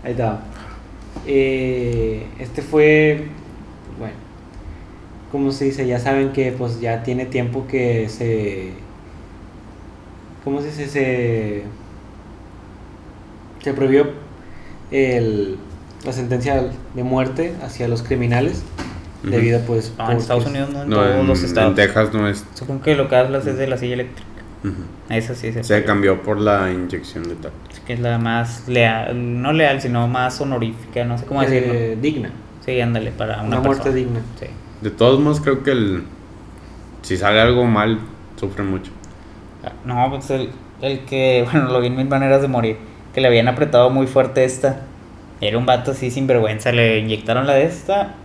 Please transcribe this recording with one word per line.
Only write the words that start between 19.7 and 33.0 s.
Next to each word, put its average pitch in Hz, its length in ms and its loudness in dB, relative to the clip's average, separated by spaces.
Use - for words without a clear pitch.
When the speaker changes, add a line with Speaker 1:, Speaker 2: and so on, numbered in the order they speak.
Speaker 3:
No, 117 140 -2
en 120 60 2
Estados 120 260 0
Speaker 1:
porque 139 160 -4
Speaker 3:
Unidos 139 140 -4
no, - 100 -8
en - 60 -4
Speaker 2:
No, 107 80 2
Speaker 3:
todos 101 240 4
Speaker 2:
en, 95 60 2
Speaker 3:
los - 160 2
estados. 95 260 4
Speaker 2:
en 95 60 2
Texas 107 380 4
no 107 140 0
es. 101 160 -4
Speaker 3:
Supongo 131 260 -6
que 156 140 2
lo 135 120 0
que 127 80 2
hablas 135 320 2
es 127 100 -2
de 135 100 -2
la 127 100 -2
silla 123 160 -4
eléctrica. - 360 -8
Speaker 2:
Ujú. 95 80 -4
Speaker 3:
Esa 113 260 -2
sí 113 160 -6
se 113 120 -4
Speaker 2:
Se - 40 -6
Speaker 3:
prohibió. 104 200 4
Speaker 2:
cambió 98 360 4
por 104 160 0
la 101 320 2
inyección 90 560 -6
letal. 80 240 -10
Speaker 3:
Sí, - 120 -18
que 127 80 -6
es 117 60 -4
la 120 180 0
más 117 500 -2
leal, 120 760 2
no 139 100 0
leal, 143 300 4
sino 120 260 0
más 127 320 0
honorífica, 120 680 -4
no 120 120 -2
sé 120 80 -8
cómo 139 180 0
Speaker 1:
Eh, 135 60 2
Speaker 3:
decirlo. 120 520 0
Speaker 1:
digna. 135 300 -2
Speaker 3:
Sí, 127 140 0
ándale, 113 320 0